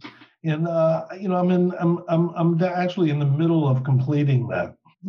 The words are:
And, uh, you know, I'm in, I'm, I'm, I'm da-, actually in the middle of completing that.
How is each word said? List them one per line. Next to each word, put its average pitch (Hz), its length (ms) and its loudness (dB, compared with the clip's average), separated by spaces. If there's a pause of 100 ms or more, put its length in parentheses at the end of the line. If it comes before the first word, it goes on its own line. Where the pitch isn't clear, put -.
(440)
And, 160 240 -2
uh, 160 380 0 (140)
you 196 100 -6
know, 180 80 0
I'm 180 140 2
in, 180 280 2
I'm, 170 280 0
I'm, 170 280 2
I'm 170 220 2
da-, 180 160 0
actually 180 360 0
in 147 100 -2
the 143 60 0
middle 156 420 2
of 127 160 0
completing 135 680 0
that. 90 260 -6 (340)